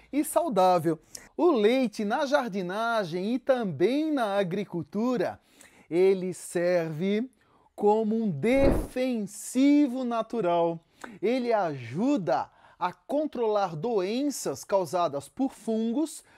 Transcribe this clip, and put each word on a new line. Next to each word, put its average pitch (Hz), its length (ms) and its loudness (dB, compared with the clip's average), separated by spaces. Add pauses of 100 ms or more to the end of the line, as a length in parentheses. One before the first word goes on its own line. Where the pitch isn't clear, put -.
(120)
e 285 100 0
saudável. 185 800 2 (340)
O 339 160 4
leite 233 540 2
na 269 220 -2
jardinagem 202 1080 -2
e 262 40 -2
também 247 760 0
na 220 240 0
agricultura, 190 1040 -2 (500)
ele 185 440 2
serve 180 920 -2 (480)
como 220 480 2
um 220 60 0
defensivo 254 1800 2
natural. 175 760 0 (440)
Ele 233 320 0
ajuda 160 960 -2 (280)
a 180 140 -2
controlar 220 840 -2
doenças 214 880 -2
causadas 151 640 -2
por - 240 -4
fungos, 226 720 -4 (160)